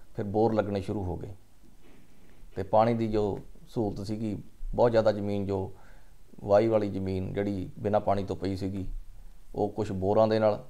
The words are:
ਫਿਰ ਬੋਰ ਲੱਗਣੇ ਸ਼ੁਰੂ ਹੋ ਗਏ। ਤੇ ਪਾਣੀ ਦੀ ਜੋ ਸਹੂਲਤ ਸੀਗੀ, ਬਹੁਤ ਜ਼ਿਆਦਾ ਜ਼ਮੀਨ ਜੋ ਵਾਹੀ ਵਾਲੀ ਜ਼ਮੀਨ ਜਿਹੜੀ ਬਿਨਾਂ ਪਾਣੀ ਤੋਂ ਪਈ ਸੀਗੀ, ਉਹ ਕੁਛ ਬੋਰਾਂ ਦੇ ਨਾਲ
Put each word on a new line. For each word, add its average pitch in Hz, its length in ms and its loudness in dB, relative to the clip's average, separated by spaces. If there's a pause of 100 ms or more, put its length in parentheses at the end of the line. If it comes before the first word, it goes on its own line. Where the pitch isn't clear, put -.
(160)
ਫਿਰ 107 80 -2
ਬੋਰ 110 300 4
ਲੱਗਣੇ 101 260 0
ਸ਼ੁਰੂ 101 240 -4
ਹੋ 87 120 -4
ਗਏ। 98 180 -10 (1200)
ਤੇ 95 60 -4
ਪਾਣੀ 110 320 6
ਦੀ 113 140 0
ਜੋ 104 300 2 (300)
ਸਹੂਲਤ 104 380 -2
ਸੀਗੀ, 110 360 -4 (320)
ਬਹੁਤ 117 160 6
ਜ਼ਿਆਦਾ 110 220 6
ਜ਼ਮੀਨ 101 340 -2
ਜੋ 95 300 -4 (680)
ਵਾਹੀ 104 240 6
ਵਾਲੀ 104 220 4
ਜ਼ਮੀਨ 95 420 -2
ਜਿਹੜੀ 98 460 -2
ਬਿਨਾਂ 104 220 2
ਪਾਣੀ 98 240 0
ਤੋਂ 92 120 -2
ਪਈ 98 200 -2
ਸੀਗੀ, 95 300 -4 (680)
ਉਹ 101 140 0
ਕੁਛ 104 240 -4
ਬੋਰਾਂ 104 360 4
ਦੇ 110 100 4
ਨਾਲ 107 320 2